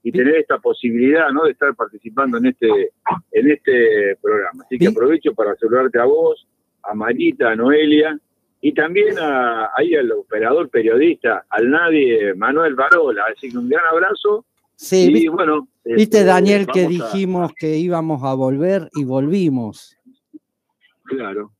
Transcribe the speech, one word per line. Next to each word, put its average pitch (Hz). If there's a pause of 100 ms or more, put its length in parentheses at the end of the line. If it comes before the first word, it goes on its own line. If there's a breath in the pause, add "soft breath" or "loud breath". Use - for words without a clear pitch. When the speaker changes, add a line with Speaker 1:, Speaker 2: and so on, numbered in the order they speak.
Speaker 1:
y 120
Speaker 2:
Bien. 123
Speaker 1:
tener 156
esta 139
posibilidad, 127
¿no?, 151
de 143
estar 143
participando 117
en 120
este, 110 (400)
en 113
este 107
programa. 104
Así 127
que 120
Speaker 2:
Bien. -
Speaker 1:
aprovecho 151
para 104
saludarte 120
a 117
vos, 156 (360)
a 104
Marita, 120
a 110
Noelia, 151 (420)
y 147
también 185
a, 123
ahí 160
al 123
operador 113
periodista, 117
al 113
nadie, 135
Manuel 135
Barola. 135 (100)
Así 131
que 123
un 123
gran 170
abrazo. 202 (300)
Speaker 2:
Sí, 180
Speaker 1:
Y -
Speaker 2:
vi-, 160
Speaker 1:
bueno, 156 (160)
Speaker 2:
viste, 220
Speaker 1:
este, 202
Speaker 2:
Daniel, 190
que 185
Speaker 1:
vamos 170
a -
Speaker 2:
dijimos 180
que 156
íbamos 160
a 135
volver 143
y 147
volvimos. 135 (1080)
Speaker 1:
Claro. 104